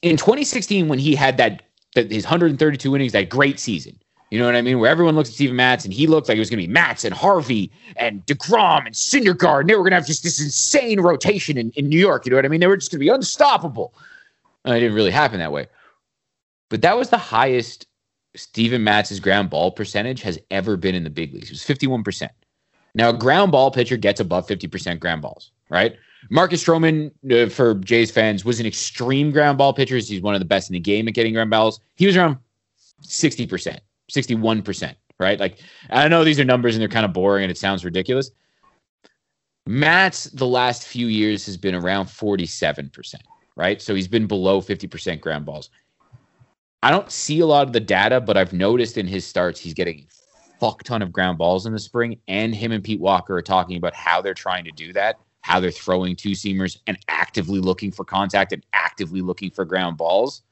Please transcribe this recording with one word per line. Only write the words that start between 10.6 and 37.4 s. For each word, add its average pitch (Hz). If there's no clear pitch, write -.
rotation 170
in, 117
in 143
New 151
York, 175
you 123
know 131
what 135
I 135
mean? 160
They 175
were 196
just 156
gonna 156
be 143
unstoppable. 185
Uh, 127
it 117
didn't 117
really 104
happen 123
that 80
way. 71
But 110
that 190
was 247
the 233
highest 127
Steven 113
Matz's 104
ground 98
ball 85
percentage 110
has 90
ever 98
been 92
in 87
the 80
big 73
leagues. -
It -
was 71
fifty-one 131
percent. -
Now, 117
a 117
ground 170
ball 135
pitcher 120
gets 101
above 90
fifty 98
percent 87
ground 82
balls, -
right? 101
Marcus 165
Stroman, 160
uh, 117
for 113
Jays 113
fans, 107
was 117
an 117
extreme 135
ground 147
ball 139
pitcher. 131
He's 107
one 101
of 98
the 92
best 95
in 92
the 90
game 104
at 110
getting 113
ground 113
balls. 110
He 185
was 190
around 160
sixty -
percent, -
sixty-one 113
percent, 98
right? 98
Like, 98
I 139
know 165
these 151
are 139
numbers 123
and 113
they're 110
kinda 110
boring 98